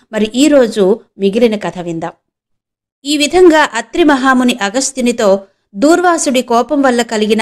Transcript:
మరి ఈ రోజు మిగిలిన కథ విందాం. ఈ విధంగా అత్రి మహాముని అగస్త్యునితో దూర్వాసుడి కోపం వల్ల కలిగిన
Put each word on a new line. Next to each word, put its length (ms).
మరి 220
ఈ 120
రోజు 520
మిగిలిన 380
కథ 240
విందాం. 320
ఈ 120
విధంగా 560
అత్రి 300
మహాముని 580
అగస్త్యునితో 800
దూర్వాసుడి 680
కోపం 400
వల్ల 200
కలిగిన 400